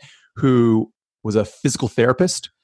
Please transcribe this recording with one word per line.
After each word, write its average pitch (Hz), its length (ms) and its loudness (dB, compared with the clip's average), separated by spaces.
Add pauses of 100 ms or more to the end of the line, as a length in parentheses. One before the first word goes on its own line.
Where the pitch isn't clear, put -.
(380)
who 117 560 2 (300)
was 107 120 -4
a 107 80 2
physical - 460 -4
therapist, 127 640 -2 (120)